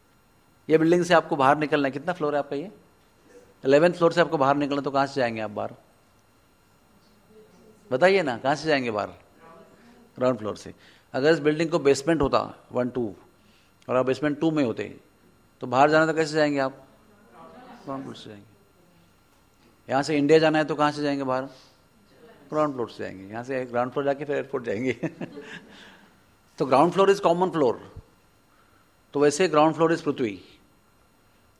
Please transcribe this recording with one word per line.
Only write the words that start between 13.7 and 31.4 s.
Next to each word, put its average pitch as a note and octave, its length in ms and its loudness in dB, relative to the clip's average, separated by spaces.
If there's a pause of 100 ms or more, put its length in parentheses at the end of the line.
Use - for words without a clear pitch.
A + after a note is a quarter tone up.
और A#2+ 60 0
आप B2+ 100 2
basement C#3 340 -2
two D#3+ 120 0
में D3+ 120 0
होते, G2+ 360 -6 (640)
तो B2+ 60 -10
बाहर C3 220 4
जाना D#3 160 4
तो D#3+ 80 0
कैसे D3+ 200 -2
जाएंगे D3 260 2
आप? C3+ 280 -4 (1000)
ground C3+ 180 -10
floor A#2+ 120 -16
से - 140 -20
जाएंगे। G#2 180 -20 (1400)
यहाँ C3 140 0
से D3+ 140 -2
India C#3+ 220 6
जाना D#3 180 2
है D#3 80 0
तो D3+ 100 -6
कहाँ D3 160 2
से D3 120 -6
जाएंगे C#3 200 -4
बाहर? C3 200 -2 (1040)
ground D3+ 240 0
फ्लोर A#2 160 -6
से - 140 -14
जाएंगे। F#2+ 300 -12
यहाँ A#2 100 -8
से C3 220 -6
ground A#2+ 260 -2
floor C#3+ 140 -4
जाके C#3 200 -2
फिर D3 100 -4
airport C3 280 -6
जाएंगे। A#2 300 -2
<laughs> - 1600 -16
तो D#3 80 -2
ground C#3 280 4
floor F#3+ 220 4
is - 120 -6
common F3 260 0
floor, B2+ 260 2 (1300)
तो C#3+ 60 -2
वैसे D3 300 2
ground D3+ 280 4
floor E3 180 2
is D#3+ 60 -6
पृथ्वी, A#2 400 -4 (1200)